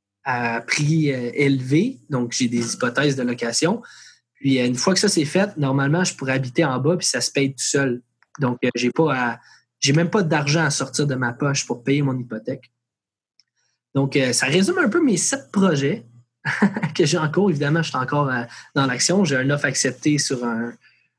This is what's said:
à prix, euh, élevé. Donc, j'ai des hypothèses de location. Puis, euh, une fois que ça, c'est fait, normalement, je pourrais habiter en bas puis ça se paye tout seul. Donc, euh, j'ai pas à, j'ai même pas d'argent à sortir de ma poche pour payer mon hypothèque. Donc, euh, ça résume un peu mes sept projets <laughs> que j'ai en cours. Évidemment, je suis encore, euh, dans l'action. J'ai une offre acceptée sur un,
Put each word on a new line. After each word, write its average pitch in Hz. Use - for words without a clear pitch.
à 120
prix, 151
euh, 123
élevé. 139
Donc, 123
j'ai 123
des 117
hypothèses 131
de 131
location. 123
Puis, 135
euh, 123
une 123
fois 190
que 185
ça, 208
c'est 156
fait, 202
normalement, 139
je 180
pourrais 131
habiter 135
en 127
bas 160
puis -
ça 123
se -
paye 139
tout -
seul. 131
Donc, 123
euh, 127
j'ai 123
pas 151
à, 123
j'ai 139
même 170
pas 214
d'argent 151
à 143
sortir 143
de 135
ma 123
poche 143
pour -
payer 143
mon 131
hypothèque. 120
Donc, 139
euh, 127
ça 131
résume 190
un 277
peu 330
mes 233
sept -
projets 165
<laughs> 202
que 170
j'ai 156
en 156
cours. 196
Évidemment, 151
je 160
suis 131
encore, 143
euh, 123
dans 139
l'action. 175
J'ai 139
une 131
offre 147
acceptée 143
sur 123
un, 117